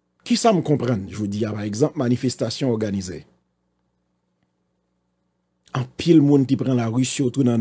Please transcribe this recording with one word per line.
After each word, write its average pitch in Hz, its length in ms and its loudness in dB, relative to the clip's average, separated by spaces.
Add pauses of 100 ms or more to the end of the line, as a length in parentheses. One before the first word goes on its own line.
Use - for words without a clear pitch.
(240)
kisa 226 320 4
m 151 80 2
konprann 123 480 0
jodi 104 320 -4
a? 107 80 -4
Pa 107 160 -6
egzanp, 135 320 -2
manifestasyon 123 720 -2
òganize, 98 480 -4 (2500)
anpil 156 480 2
moun 143 240 4
ki 131 80 0
pran 123 240 0
lari, 117 240 0
sitou 131 400 -2
nan 117 160 2